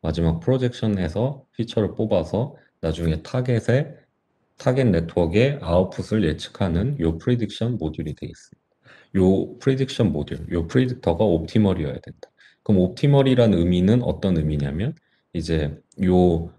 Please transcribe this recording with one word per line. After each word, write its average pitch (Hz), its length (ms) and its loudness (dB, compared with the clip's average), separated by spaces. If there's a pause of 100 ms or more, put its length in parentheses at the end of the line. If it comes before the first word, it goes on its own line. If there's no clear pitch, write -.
마지막 82 400 0
프로젝션에서 120 1040 -2 (120)
피처를 107 380 -4
뽑아서 107 640 -2 (240)
나중에 82 420 -4
타겟에, 123 680 -2 (680)
타겟 131 260 0
네트워크의 90 760 2
아웃풋을 95 640 0
예측하는 95 760 -2
요 82 180 0
프리딕션 120 600 -4
모듈이 76 360 -6
되겠습니다. - 480 -16 (540)
요 95 420 2
프리딕션 131 520 0
모듈, 78 420 -6
요 85 140 -2
프리딕터가 123 540 0
옵티멀이어야 87 800 0
된다. - 300 -20 (320)
그럼 98 180 4
옵티멀이란 131 720 4
의미는 90 480 4
어떤 90 360 0
의미냐면 76 560 -2 (380)
이제 80 440 -2 (280)
요 90 540 4